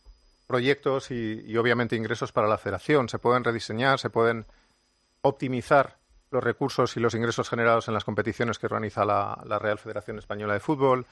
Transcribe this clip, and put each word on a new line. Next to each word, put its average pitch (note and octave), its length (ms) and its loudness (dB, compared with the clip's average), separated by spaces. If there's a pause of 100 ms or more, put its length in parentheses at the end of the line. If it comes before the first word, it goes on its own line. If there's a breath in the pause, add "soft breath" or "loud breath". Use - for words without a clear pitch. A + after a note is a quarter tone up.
(460)
proyectos C3+ 640 0
y, A2 360 -6
y, G#2+ 100 -4
obviamente, A#2 400 2
ingresos A2+ 360 -4
para A2 140 2
la G#2+ 120 2
federación? A#2 500 0
Se G#2+ 100 -6
pueden B2 240 2
rediseñar, A#2 560 0
se A#2 120 -4
pueden A#2 340 0 (760 soft breath)
optimizar C3+ 760 2 (340)
los B2+ 120 0
recursos A#2+ 540 0
y A#2+ 40 -2
los A2+ 140 2
ingresos A#2 340 -2
generados A#2 400 2
en A2+ 60 -2
las G#2 100 -2
competiciones G#2+ 540 -2
que - 80 -6
organiza G#2+ 380 -2
la, G2+ 400 0
la G#2+ 140 -4
Real G#2 200 -2
Federación G#2+ 400 -10
Española G#2 360 -4
de G2+ 60 -2
Fútbol, C3 520 2